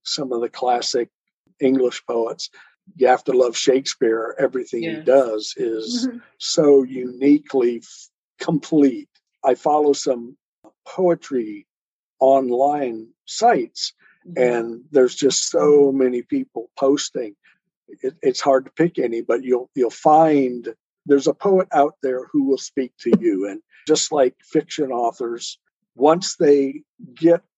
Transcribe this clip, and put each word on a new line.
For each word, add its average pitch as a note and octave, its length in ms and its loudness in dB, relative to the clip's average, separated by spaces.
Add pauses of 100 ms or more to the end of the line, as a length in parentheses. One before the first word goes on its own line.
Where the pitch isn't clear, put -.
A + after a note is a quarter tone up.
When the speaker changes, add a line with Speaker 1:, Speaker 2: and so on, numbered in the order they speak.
Speaker 1:
some C3+ 280 -8
of A#2 80 -4
the A#2+ 80 -4
classic A#2+ 640 -4 (500)
English C3 460 0
poets. A#2+ 420 -6 (460)
You B2 140 2
have B2+ 160 0
to C3+ 80 -4
love B2 240 2
Shakespeare. A#2+ 840 -2
Everything B2 440 -4
he E3 80 -6
Speaker 2:
Yes. D#3 140 -10
Speaker 1:
does A#2+ 520 0
is A#2 500 -6
Speaker 2:
Mm-hmm. A#3+ 120 -10 (200)
Speaker 1:
so C#3+ 460 4
uniquely B2+ 920 0
f-, - 300 -20 (300)
complete. C#3+ 680 0 (360)
I C3 120 4
follow D3 360 2
some B2 440 -4 (500)
poetry C3 800 -4 (540)
online C3 880 0 (180)
sites, - 680 0 (340)
Speaker 2:
Mm-hmm. E3 160 -2
Speaker 1:
and A#2 480 -2
there's B2+ 240 4
just - 360 -2
so D3 420 4
many B2+ 300 0
people C3 540 -8
posting. C3+ 600 -2 (680)
It, C3 200 -6
it's C3 180 0
hard C3+ 240 2
to - 80 -20
pick E3 260 -2
any, A#2 220 -4
but A#2 240 -4
you'll, B2 320 -2
you'll A#2+ 140 0
find C#3 840 2 (320)
there's C#3+ 220 2
a - 60 0
poet F#3+ 380 0
out D3 300 0
there B2+ 300 -4
who D3 100 0
will C3+ 160 0
speak - 340 -8 (100)
to A#2 180 0
you. G2 280 -2
And G2 140 -12 (240)
just D3+ 240 0
like C3+ 320 0
fiction D3+ 480 -4
authors, A#2 680 -6 (340)
once D#3 400 0
they C#3+ 480 2 (320)
get E3+ 280 2 (160)